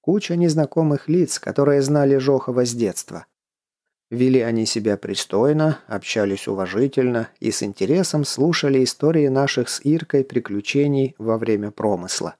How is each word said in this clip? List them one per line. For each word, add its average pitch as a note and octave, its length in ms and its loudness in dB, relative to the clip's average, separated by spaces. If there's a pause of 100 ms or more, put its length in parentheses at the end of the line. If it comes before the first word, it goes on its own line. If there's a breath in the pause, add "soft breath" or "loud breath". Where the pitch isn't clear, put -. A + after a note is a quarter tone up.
Куча F3 360 0
незнакомых D#3 720 0
лиц, E3 300 0
которые C#3+ 440 2
знали C#3 340 2
Жохова B2+ 500 0
с A#2+ 60 -4
детства. G2 540 -6 (840)
Вели B2+ 300 4
они A2+ 240 0
себя G#2+ 320 -2
пристойно, C#3+ 880 0
общались G2+ 640 -4
уважительно A2+ 800 0 (120)
и A2 100 -2
с - 120 -4
интересом C#3+ 640 0
слушали C#3 580 0
истории D3 460 2
наших C3+ 400 0
с - 160 -10
Иркой D3 400 0
приключений C3+ 920 -2
во A2+ 180 -2
время G#2+ 340 -2
промысла. F#2 680 -4